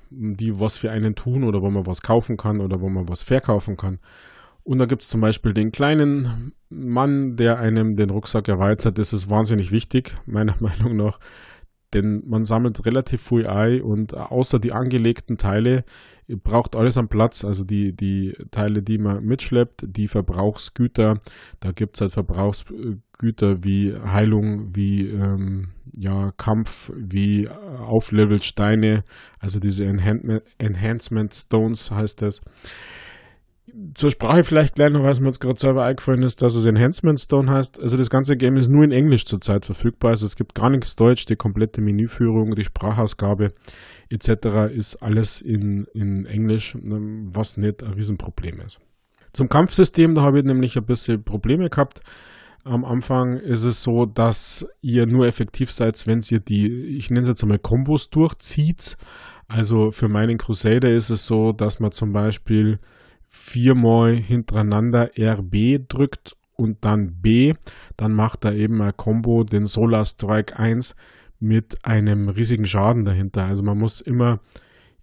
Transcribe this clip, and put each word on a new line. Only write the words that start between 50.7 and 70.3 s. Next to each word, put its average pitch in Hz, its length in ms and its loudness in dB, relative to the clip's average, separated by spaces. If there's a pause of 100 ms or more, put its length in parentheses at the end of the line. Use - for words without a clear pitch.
ein 113 100 -4
bisschen 117 380 -2
Probleme 123 460 0
gehabt. - 320 -2 (640)
Am 123 180 -2
Anfang 127 540 -2
ist 117 260 -2
es 120 200 -2
so, 120 220 2
dass 113 600 -2 (140)
ihr 120 240 2
nur 120 220 4
effektiv 117 440 -4
seid, 113 360 -2
wenn 113 120 2 (100)
ihr 113 120 2
die, 117 560 -2
ich 123 120 -8
nenne 123 120 2
es 123 80 2
jetzt 120 140 0
einmal 104 160 2
Kombos 135 500 0
durchzieht. - 880 0 (500)
Also 110 440 2
für 107 180 0
meinen 110 280 0
Crusader 117 540 2
ist 117 180 2
es 110 160 -4
so, 110 280 2
dass 104 260 -2
man 107 120 0
zum 107 200 -4
Beispiel 107 680 0 (540)
viermal 117 800 4
hintereinander 113 1040 0
R 110 240 0
B 107 460 0
drückt - 480 -4 (220)
und 110 260 -2
dann 101 380 0
B, 120 320 4 (420)
dann 110 180 -2
macht 107 300 0
er 104 100 2
eben 107 280 0
ein 101 160 0
Combo, 113 480 0
den 104 220 0
Solar 110 360 2
Strike 107 560 -2